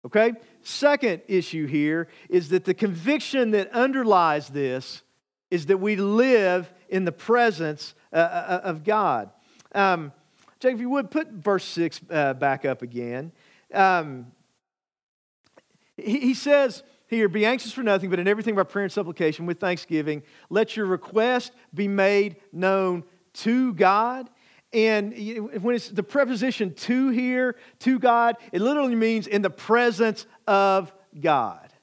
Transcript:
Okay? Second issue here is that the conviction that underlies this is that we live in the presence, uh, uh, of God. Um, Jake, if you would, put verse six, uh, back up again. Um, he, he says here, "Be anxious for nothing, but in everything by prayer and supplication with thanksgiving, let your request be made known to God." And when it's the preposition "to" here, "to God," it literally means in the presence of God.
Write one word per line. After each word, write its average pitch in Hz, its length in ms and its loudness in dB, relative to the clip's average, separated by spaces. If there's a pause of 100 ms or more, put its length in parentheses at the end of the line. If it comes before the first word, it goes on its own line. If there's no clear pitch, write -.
Okay? 220 300 2 (300)
Second 277 640 0
issue 165 400 -2
here 151 400 -2 (200)
is 175 220 0
that 180 160 0
the 185 80 0
conviction 220 760 -2
that 202 200 0
underlies 208 760 2
this 135 540 -6 (480)
is 165 160 -4
that 190 100 4
we 208 180 0
live 202 760 2 (180)
in 190 160 -2
the 170 60 -2
presence, 170 840 -2 (180)
uh, - 40 -8
uh, 175 480 0
of 160 200 -6
God. 160 460 0 (460)
Um, 180 360 0 (480)
Jake, 254 140 0
if 220 60 -6
you 247 100 -6
would, 269 220 -2
put 311 180 -4
verse 190 360 -2
six, - 440 -4
uh, 143 240 0
back 135 320 -2
up 135 160 -2
again. 120 500 -10 (400)
Um, 156 600 0 (1600)
he, 233 240 -2
he 254 140 2
says 277 500 2 (260)
here, 220 200 2
"Be 208 160 0
anxious 233 260 0
for 254 120 -8
nothing, 196 260 0
but 175 100 0
in 180 80 0
everything 208 280 0
by 196 80 2
prayer 196 200 -4
and 185 80 -4
supplication 165 540 -2
with 175 140 -6
thanksgiving, 156 640 -4 (260)
let 214 260 0
your 214 100 -4
request 220 680 -2 (200)
be 196 140 -2
made 196 500 2 (140)
known 185 520 0 (300)
to 247 420 0
God." 226 540 2 (440)
And 220 400 2 (480)
when 240 140 0
it's - 140 -6
the 196 140 -4
preposition 233 680 -2
"to" 262 360 0
here, 254 460 -2 (240)
"to 254 200 0
God," 233 360 4 (160)
it 180 100 -2
literally 262 340 0
means 226 320 0
in 208 160 0
the 185 60 0
presence 226 760 0 (220)
of 196 440 2 (260)
God. 131 540 0 (120)